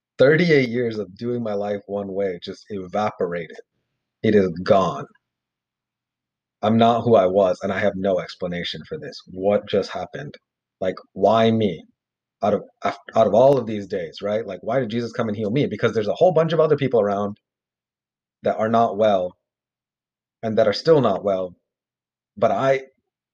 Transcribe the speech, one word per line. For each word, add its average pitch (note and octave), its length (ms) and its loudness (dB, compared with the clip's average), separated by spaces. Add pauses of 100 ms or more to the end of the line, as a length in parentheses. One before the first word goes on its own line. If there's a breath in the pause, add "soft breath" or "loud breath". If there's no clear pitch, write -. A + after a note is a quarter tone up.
(180)
Thirty-eight D3+ 520 4
years A2+ 300 -4
of F#2+ 180 -10
doing A#2+ 260 -6
my A2 100 -6
life G2+ 340 -4
one G2 260 -6
way F#2+ 280 -4
just - 280 -14
evaporated. F#2 880 -6 (640)
It A2 120 4
is F#2+ 140 4 (140)
gone. F2+ 440 0 (1500)
I'm A2 160 2
not A#2 260 4
who A#2 120 4
I F#2 120 6
was, F#2 340 2
and G2 120 -4
I G2 60 -4
have G2+ 160 0
no F#2+ 240 0
explanation F2 680 -8
for D#2+ 100 -10
this. D2 200 -14 (100)
What G2+ 400 -2
just G2 240 -2
happened? D2 440 -12 (460)
Like, F#2 140 -2 (180)
why A2+ 380 4
me? G#2+ 340 -2 (580)
Out G#2 100 2
of, F#2+ 100 -2 (200)
out - 440 0
of F#2+ 60 0
all C3 240 6
of A#2 80 -4
these G#2 220 -8
days, F2+ 340 -8
right? G#2 240 -2
Like, F#2 160 -10
why A2+ 180 -2
did A#2+ 100 -4
Jesus A#2 240 -6
come A2+ 160 -4
and G#2 80 -6
heal G#2+ 140 -4
me? C3+ 160 0
Because A2 260 -2
there's G#2 160 -2
a F#2 40 -2
whole F3 200 4
bunch D#3+ 180 0
of E3 80 0
other D3+ 160 2
people C3 240 0
around G2+ 380 -2 (1080)
that G#2 140 0
are A2 120 -2
not A2+ 280 2
well G2 400 2 (1080)
and A2 140 -2
that A2 100 4
are G2+ 60 4
still D#3 280 4
not F#2+ 220 0
well, F#2 320 -2 (840)
but G#2+ 140 2
I, C3+ 320 0 (500)